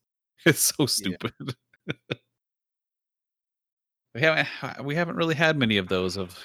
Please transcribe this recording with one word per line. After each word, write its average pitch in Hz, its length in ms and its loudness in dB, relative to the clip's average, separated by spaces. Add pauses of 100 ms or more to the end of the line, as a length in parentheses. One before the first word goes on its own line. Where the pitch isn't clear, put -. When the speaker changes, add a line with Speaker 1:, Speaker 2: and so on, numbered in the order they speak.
(140)
Speaker 1:
<laughs> - 320 -20
it's - 300 4
so 151 100 0 (120)
Speaker 2:
Yeah. 95 200 -4
Speaker 1:
stupid. - 220 -6
<laughs> - 800 -12 (1900)
We 120 80 -8
haven't, 143 640 0
we 143 100 -4
haven't 170 220 -2
really 165 180 0
had 156 220 4
many 113 200 4
of 92 120 0
those 92 280 0
of, 92 280 -8